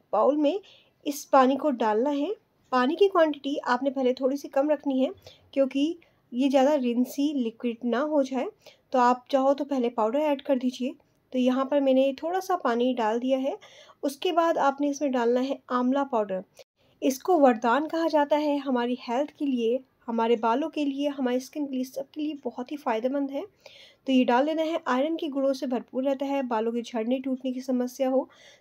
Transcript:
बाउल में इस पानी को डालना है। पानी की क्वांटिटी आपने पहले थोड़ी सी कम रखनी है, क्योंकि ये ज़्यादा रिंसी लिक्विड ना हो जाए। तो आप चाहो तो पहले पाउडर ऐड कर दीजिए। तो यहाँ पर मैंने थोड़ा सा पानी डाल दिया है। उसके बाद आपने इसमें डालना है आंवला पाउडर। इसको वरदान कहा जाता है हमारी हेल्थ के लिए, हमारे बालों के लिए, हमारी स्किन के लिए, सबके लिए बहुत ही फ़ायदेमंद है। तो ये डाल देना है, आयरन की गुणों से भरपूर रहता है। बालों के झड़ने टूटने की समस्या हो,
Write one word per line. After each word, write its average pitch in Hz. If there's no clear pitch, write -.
बाउल 233
में 311
इस 277
पानी 269
को 302
डालना 226
है। 285
पानी 254
की 403
क्वांटिटी 311
आपने 254
पहले 262
थोड़ी 269
सी 285
कम 294
रखनी 285
है, 285
क्योंकि 277
ये 254
ज़्यादा 269
रिंसी 247
लिक्विड 233
ना 233
हो 302
जाए। 262
तो 254
आप 247
चाहो 269
तो 285
पहले 262
पाउडर 226
ऐड 285
कर 269
दीजिए। 254
तो 254
यहाँ 254
पर 285
मैंने 269
थोड़ा 359
सा 370
पानी 247
डाल 233
दिया 262
है। 285
उसके 294
बाद 330
आपने 277
इसमें 277
डालना 247
है 269
आंवला 254
पाउडर। 202
इसको 285
वरदान 247
कहा 330
जाता 302
है 294
हमारी 247
हेल्थ 269
के -
लिए, 240
हमारे 226
बालों 233
के 311
लिए, 277
हमारी 254
स्किन 285
के 277
लिए, 254
सबके -
लिए 302
बहुत 247
ही 302
फ़ायदेमंद 262
है। 277
तो 269
ये 254
डाल 247
देना 320
है, 320
आयरन 277
की 320
गुणों 277
से 269
भरपूर 254
रहता 277
है। 277
बालों 233
के 233
झड़ने 233
टूटने 262
की 254
समस्या 254
हो, 262